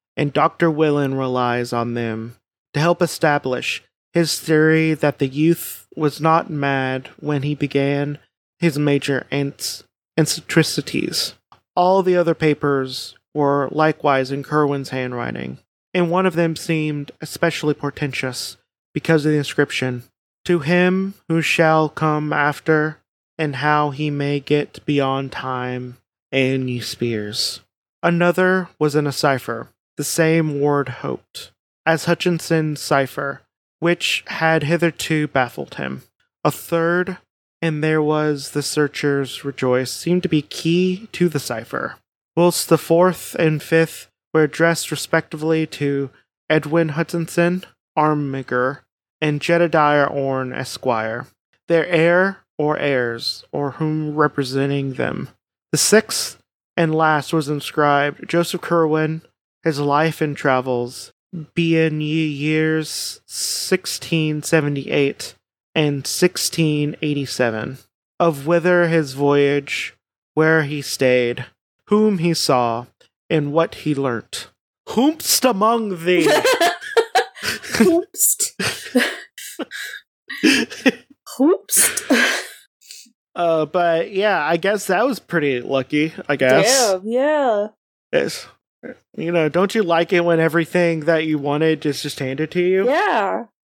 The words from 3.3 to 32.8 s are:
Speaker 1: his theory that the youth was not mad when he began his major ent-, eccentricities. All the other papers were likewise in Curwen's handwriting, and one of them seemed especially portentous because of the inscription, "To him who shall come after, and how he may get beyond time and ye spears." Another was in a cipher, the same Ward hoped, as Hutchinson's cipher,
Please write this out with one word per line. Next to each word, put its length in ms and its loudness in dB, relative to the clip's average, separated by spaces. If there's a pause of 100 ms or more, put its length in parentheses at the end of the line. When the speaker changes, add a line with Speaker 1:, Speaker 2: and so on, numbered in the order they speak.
Speaker 1:
his 260 0
theory 540 4
that 260 0
the 80 0
youth 580 0 (100)
was 260 -2
not 280 2
mad 600 -4 (100)
when 240 -2
he 120 -2
began 640 -2 (420)
his 200 0
major 520 0
ent-, 520 -6 (340)
eccentricities. 1160 0 (420)
All 280 4
the 120 2
other 200 2
papers 800 -2 (180)
were 380 0
likewise 600 2
in 120 -6
Curwen's 460 0
handwriting, 680 -6 (340)
and 180 2
one 140 2
of 100 0
them 200 0
seemed 560 -4 (100)
especially 520 -2
portentous 840 -6 (360)
because 320 2
of 60 2
the 60 2
inscription, 680 -2 (420)
"To 140 0
him 560 0 (120)
who 140 0
shall 480 2
come 440 -2
after, 640 0 (400)
and 200 -4
how 340 2
he 180 -4
may 300 -2
get 460 -2
beyond 460 -2
time 680 -8 (340)
and 380 2
ye 100 -4
spears." 840 -4 (420)
Another 640 2 (100)
was 160 2
in 120 2
a 40 -4
cipher, 580 -2 (280)
the 60 -4
same 560 2
Ward 300 2
hoped, 600 -10 (340)
as 200 2
Hutchinson's 760 0
cipher, 600 -2 (380)